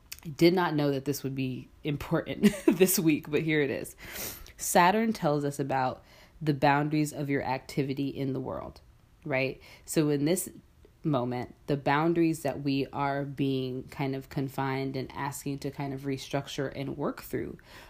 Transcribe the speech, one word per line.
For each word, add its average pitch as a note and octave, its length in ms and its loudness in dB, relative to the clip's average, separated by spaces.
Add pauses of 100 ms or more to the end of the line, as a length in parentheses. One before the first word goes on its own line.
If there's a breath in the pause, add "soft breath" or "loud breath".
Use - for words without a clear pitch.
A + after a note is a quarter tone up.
(260)
I E3+ 40 -10
did E3 240 6
not F3 200 2
know D3 180 2
that C3+ 140 -2
this C#3+ 180 -2
would C3+ 120 -6
be C3 320 -4 (160)
important D3+ 760 2
<laughs> - 60 -14
this F#3 320 4
week, D#3+ 320 2
but D3 120 2
here D#3 200 2
it C3+ 80 2
is. - 260 -6 (600 loud breath)
Saturn G#3 580 4
tells D3 300 2
us C#3+ 160 -2
about C3+ 440 -2 (380 loud breath)
the D3+ 120 2
boundaries D3 580 4
of C#3+ 180 -4
your C#3 140 0
activity C3+ 640 -2
in C3+ 260 -4
the C3+ 60 -4
world, - 400 -8 (460)
right? C3+ 340 -2 (260 loud breath)
So D3+ 240 2
in C#3+ 160 2
this F#3 240 0 (560)
moment, B2 480 -2 (140)
the D3 100 2
boundaries D#3+ 640 2
that C#3 220 -4
we C#3 280 0
are C#3 320 -2
being C3 600 -2
kind C3+ 320 -4
of C3+ 140 -10
confined C3+ 640 -2
and C3 180 -6
asking C#3 460 -6
to C#3 120 -6
kind C#3 220 -6
of C3+ 80 -8
restructure C#3 720 -4
and C#3 220 -6
work F3+ 240 -4
through - 360 -6 (320 loud breath)